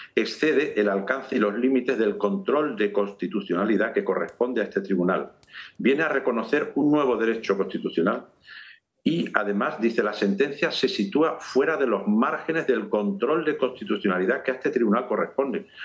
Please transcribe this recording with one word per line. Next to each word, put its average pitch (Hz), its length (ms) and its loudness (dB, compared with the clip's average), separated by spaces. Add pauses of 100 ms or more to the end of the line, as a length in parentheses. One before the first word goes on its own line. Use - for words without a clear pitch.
(160)
excede 139 680 2
el 101 80 2
alcance 127 460 -2
y 123 40 2
los 104 160 2
límites 123 440 2
del 101 180 0
control 117 580 0
de 101 160 0
constitucionalidad 101 1000 -2
que 101 100 0
corresponde 98 580 -2
a - 20 0
este 98 180 -4
tribunal. 90 520 0 (440)
Viene 139 240 2
a 160 80 0
reconocer 135 640 0
un 147 180 4
nuevo 135 260 4
derecho 113 380 0
constitucional 95 720 -2 (720)
y, - 320 0
además, 107 460 0
dice, 113 240 0
la 104 100 -2
sentencia 139 580 0
se - 180 0
sitúa 143 500 0
fuera 147 380 0
de 139 100 0
los 98 180 0
márgenes 147 600 0
del 117 220 0
control 107 560 0
de 147 120 0
constitucionalidad 104 840 0
que 127 80 0
a 127 40 -4
este - 140 -2
tribunal 117 380 2
corresponde, 110 600 -2 (180)